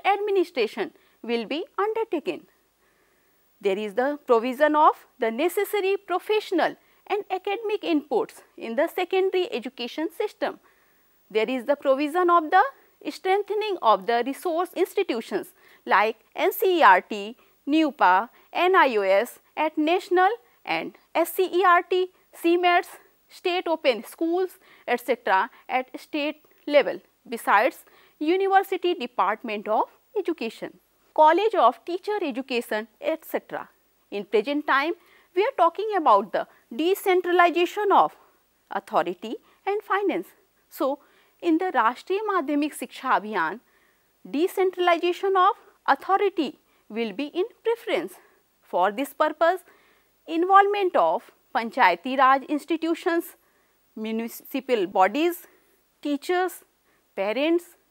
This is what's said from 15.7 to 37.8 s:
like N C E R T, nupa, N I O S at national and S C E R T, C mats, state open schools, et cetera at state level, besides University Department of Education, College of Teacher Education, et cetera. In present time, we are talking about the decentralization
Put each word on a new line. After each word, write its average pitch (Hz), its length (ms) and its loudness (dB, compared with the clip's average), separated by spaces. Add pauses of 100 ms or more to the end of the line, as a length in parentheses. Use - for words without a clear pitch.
like 220 320 2 (180)
N 349 160 0
C 370 280 0
E 277 40 6
R 196 180 8
T, 214 360 -10 (300)
nupa, 247 600 2 (220)
N 359 240 0
I 285 220 4
O 202 40 2
S 196 380 0 (160)
at 311 220 -4
national 359 520 2 (360)
and 165 280 -6 (200)
S 330 200 0
C 370 180 0
E 359 140 2
R 349 180 4
T, 370 240 -2 (260)
C 339 240 2
mats, 359 320 0 (400)
state 359 380 -4
open 285 360 -2
schools, 349 540 -4 (300)
et 247 180 -2
cetera 220 440 -2 (180)
at 254 320 -6
state 302 420 -6 (260)
level, 247 320 2 (280)
besides 240 580 0 (340)
University 381 760 0
Department 214 760 -4
of 220 160 0 (340)
Education, - 600 -8 (340)
College 339 420 4
of 254 300 2
Teacher 392 360 -6
Education, 240 640 -6 (140)
et 311 240 -4
cetera. - 440 -8 (400)
In 202 160 -8
present 285 400 -2
time, 294 280 2 (420)
we 359 80 2
are 539 140 -2
talking 370 400 2
about 220 340 4
the 156 160 -4 (260)
decentralization 359 1200 2